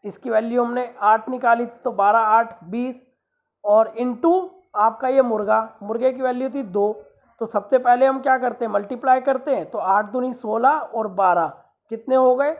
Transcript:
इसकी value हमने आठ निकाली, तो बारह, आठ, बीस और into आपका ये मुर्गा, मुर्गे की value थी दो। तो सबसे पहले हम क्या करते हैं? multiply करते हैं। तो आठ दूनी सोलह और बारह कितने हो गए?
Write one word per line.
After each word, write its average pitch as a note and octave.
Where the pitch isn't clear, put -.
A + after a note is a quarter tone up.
इसकी G#3
value A#3
हमने A#3+
आठ A3
निकाली, A#3+
तो -
बारह, G3+
आठ, A3+
बीस A#3+
और A3
into B3
आपका A3
ये C4
मुर्गा, G#3+
मुर्गे A3+
की C4
value B3+
थी C#4
दो। G3+
तो -
सबसे A#3
पहले B3
हम C4+
क्या C4
करते A#3+
हैं? G#3+
multiply B3
करते C4+
हैं। E3
तो G#3
आठ F#3+
दूनी B3
सोलह A#3
और A#3+
बारह F3+
कितने A3+
हो B3+
गए? C#4